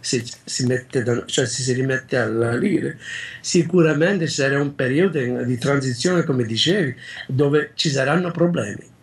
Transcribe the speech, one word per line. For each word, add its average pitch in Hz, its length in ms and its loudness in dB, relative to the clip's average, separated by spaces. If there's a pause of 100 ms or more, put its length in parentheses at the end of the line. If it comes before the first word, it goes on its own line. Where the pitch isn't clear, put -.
si, 123 180 -2 (220)
si - 220 -4
mette 127 360 0
da, 117 240 0
cioè 131 200 0
si, 117 180 -4
si 127 80 -2
rimette 131 460 -2
alla 117 380 0
lira, 180 380 0 (460)
sicuramente 170 880 2
ci 135 60 -4
sarà 139 260 2
un 143 160 -2
periodo 151 440 2
in, 123 260 -2
di 123 120 0
transizione, 139 680 0
come 131 200 0
dicevi, 127 500 0 (340)
dove 143 480 2
ci - 140 -2
saranno 143 420 0
problemi. 165 540 0 (180)